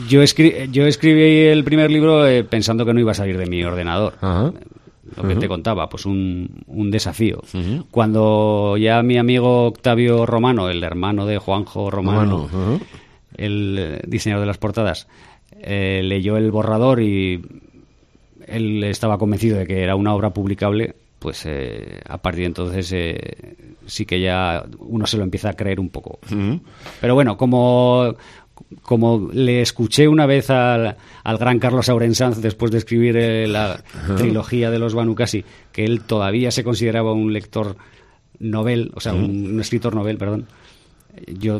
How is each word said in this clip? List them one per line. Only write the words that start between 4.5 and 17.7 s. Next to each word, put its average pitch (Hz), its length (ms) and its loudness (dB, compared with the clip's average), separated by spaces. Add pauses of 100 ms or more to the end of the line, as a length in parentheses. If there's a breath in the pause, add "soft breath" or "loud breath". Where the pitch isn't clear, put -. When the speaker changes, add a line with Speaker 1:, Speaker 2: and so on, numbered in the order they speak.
Speaker 1:
Lo - 60 -8
que 95 120 0
Speaker 2:
Ujú. 107 60 0
Speaker 1:
te 104 80 -2
contaba, 90 400 -2
pues - 180 -12
un, 92 600 -4
un 104 240 -4
desafío. 104 500 -2 (140)
Speaker 2:
Ujú. 95 360 -4
Speaker 1:
Cuando 107 880 2
ya 113 240 2
mi 123 160 2
amigo 123 480 4
Octavio 117 600 2
Romano, 113 420 2
el 87 140 -2
hermano 98 440 -2
de 104 120 -2
Juanjo 101 520 -4
Romano, 98 580 0
Speaker 2:
Romano, 95 280 -2
ajá. 220 80 -6 (520 loud breath)
Speaker 1:
el, 104 420 -4
eh, 80 280 -6
diseñador 104 360 -2
de 101 60 -2
las 98 100 -6
portadas, 101 480 -4 (540 soft breath)
eh, 98 440 -2
leyó 98 320 -2
el 110 140 2
borrador 110 520 2
y 95 380 0 (1080)